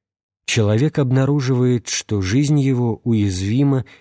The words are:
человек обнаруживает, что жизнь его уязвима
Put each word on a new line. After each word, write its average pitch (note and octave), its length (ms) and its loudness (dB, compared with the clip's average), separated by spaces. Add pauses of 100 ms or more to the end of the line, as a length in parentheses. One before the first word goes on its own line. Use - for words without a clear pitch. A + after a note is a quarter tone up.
(440)
человек A2+ 540 0
обнаруживает, C3 880 0
что - 320 -4
жизнь C#3 400 0
его B2 420 -2
уязвима A2 840 0 (160)